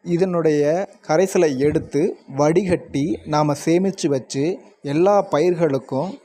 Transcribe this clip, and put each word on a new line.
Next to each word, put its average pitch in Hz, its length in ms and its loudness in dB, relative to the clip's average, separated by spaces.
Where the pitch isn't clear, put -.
இதனுடைய 170 560 0
கரைசலை 165 580 2
எடுத்து 151 440 0
வடிகட்டி 151 720 0
நாம 151 280 0
சேமிச்சு 180 540 -2
வச்சு 135 360 -2
எல்லா 175 380 2
பயிர்களுக்கும் 160 920 -2